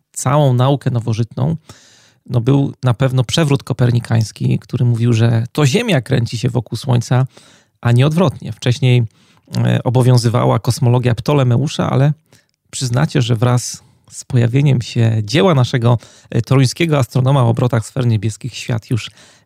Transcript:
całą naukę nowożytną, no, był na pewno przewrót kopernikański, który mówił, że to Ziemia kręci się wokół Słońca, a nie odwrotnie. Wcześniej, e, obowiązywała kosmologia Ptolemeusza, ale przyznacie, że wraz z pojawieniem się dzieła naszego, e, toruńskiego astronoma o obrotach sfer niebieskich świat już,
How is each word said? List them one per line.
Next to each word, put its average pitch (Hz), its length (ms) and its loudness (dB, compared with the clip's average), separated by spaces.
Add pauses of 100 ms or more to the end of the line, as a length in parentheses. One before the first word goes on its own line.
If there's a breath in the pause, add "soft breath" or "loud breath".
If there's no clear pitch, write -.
(120)
całą 139 420 2
naukę 127 360 2
nowożytną, 120 680 -4 (720 loud breath)
no, 123 140 -4
był 135 420 0
na 127 120 2
pewno 127 300 0
przewrót 143 380 0
kopernikański, 120 960 -2
który - 260 -4
mówił, 120 280 0
że 117 400 2
to 151 140 2
Ziemia 180 340 0
kręci 117 380 -2
się 127 100 -2
wokół 117 300 -6
Słońca, 127 480 0 (540 soft breath)
a 120 120 0
nie 123 140 4
odwrotnie. 156 460 -2
Wcześniej, 123 520 0 (520 soft breath)
e, 120 280 0
obowiązywała 123 760 2
kosmologia 120 560 0
Ptolemeusza, 139 760 0
ale 135 220 2 (580 soft breath)
przyznacie, 135 520 -2
że 117 140 0
wraz 123 460 -2 (280)
z - 140 -18
pojawieniem 127 580 0
się 113 420 0
dzieła 170 300 2
naszego, 120 440 2 (320 loud breath)
e, 123 120 0
toruńskiego 139 560 0
astronoma 131 440 0
o 117 60 2
obrotach 117 380 0
sfer - 200 -4
niebieskich 110 480 -4
świat - 360 -8
już, 120 200 -4 (360 loud breath)